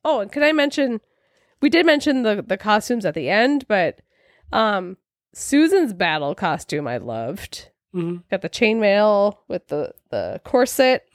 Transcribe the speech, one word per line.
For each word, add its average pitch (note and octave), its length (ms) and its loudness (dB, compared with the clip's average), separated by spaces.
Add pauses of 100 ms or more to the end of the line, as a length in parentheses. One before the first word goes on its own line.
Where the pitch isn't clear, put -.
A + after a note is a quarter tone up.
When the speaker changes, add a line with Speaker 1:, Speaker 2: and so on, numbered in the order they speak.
Speaker 1:
oh, D4 160 0
and G#3 100 -8
can C#4+ 120 -4
I D4+ 100 4
mention, C#4 480 0 (600)
we C#4+ 80 4
did E4 160 4
mention D4 380 2
the, G#3 180 0
the - 160 -4
costumes G#3+ 480 0
at D3+ 80 -2
the D3 160 -4
end, C4 380 2
but, F#3 320 0 (540)
um, G3 420 -2 (380)
Susan's D#4+ 600 2
battle D#3 400 -2
costume D3+ 540 -4
I A#2+ 100 -4
loved. A#2 720 -10 (240)
Speaker 2:
Mm-hmm. F3 240 -6 (120)
Speaker 1:
Got F#3+ 120 -4
the F3 80 -8
chainmail G#3 880 2 (100)
with - 200 -8
the, D3 260 -6 (160)
the G2 340 -6
corset. B3+ 720 0